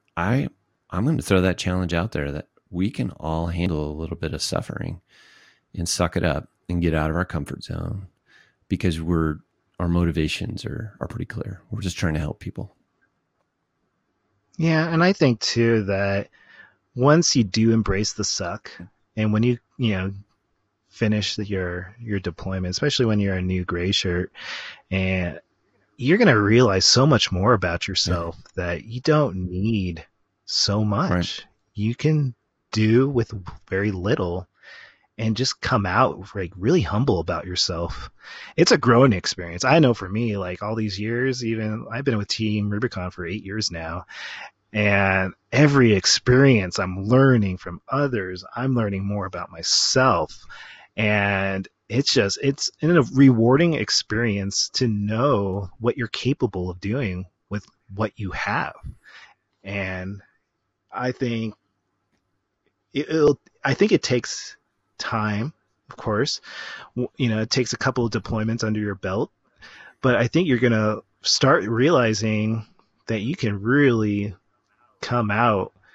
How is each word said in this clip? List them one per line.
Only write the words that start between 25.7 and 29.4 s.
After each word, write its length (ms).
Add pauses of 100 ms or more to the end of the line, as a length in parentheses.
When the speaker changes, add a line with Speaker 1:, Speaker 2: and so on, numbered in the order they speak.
Speaker 2:
you're 200
gonna 220
realize 460
so 200
much 260
more 220
about 340
yourself 520
Speaker 1:
Yeah. 260
Speaker 2:
that 200
you 160
don't 480